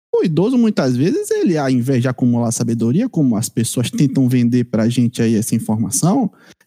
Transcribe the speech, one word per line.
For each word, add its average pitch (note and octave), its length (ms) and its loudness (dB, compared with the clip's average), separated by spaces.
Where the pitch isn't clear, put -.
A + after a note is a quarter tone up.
O A4+ 80 2
idoso, G3+ 340 0
muitas G3 380 2
vezes, A#3 340 0
ele, F#4+ 280 0
ao C3+ 120 0
invés B2+ 320 0
de C3 60 -2
acumular A#2+ 460 0
sabedoria, A#2 560 -2
como C3 260 0
as G#2 140 -4
pessoas A2+ 420 -4
tentam C3+ 380 0
vender B2 340 2
pra A2 240 0
gente A#2+ 340 0
aí A2+ 140 2
essa G#2 180 -2
informação, D3+ 800 0